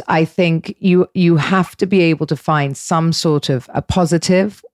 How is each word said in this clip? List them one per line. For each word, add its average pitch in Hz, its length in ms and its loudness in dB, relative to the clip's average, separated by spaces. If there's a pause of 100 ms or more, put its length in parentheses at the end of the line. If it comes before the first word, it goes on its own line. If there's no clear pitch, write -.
I 165 180 2
think 165 540 -2
you, 180 360 2
you 170 220 4
have 180 400 -2
to 196 100 -2
be 190 140 2
able 160 260 0
to 156 80 -2
find 139 420 -2
some 165 340 -2
sort 151 380 -2
of 131 240 -4
a 139 80 -4
positive 185 840 0 (100)